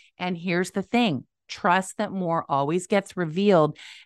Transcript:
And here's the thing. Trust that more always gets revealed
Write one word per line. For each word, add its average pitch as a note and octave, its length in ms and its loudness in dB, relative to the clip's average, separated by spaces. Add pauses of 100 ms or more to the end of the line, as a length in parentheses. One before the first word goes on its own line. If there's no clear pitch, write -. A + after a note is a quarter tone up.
(180)
And F3+ 200 -6
here's F3 340 -2
the G3 120 -4
thing. A3 420 -2 (220)
Trust - 520 0
that G#3 120 -6
more F3 380 -2
always D3 360 0
gets G3 300 -2
revealed E3+ 640 4 (280)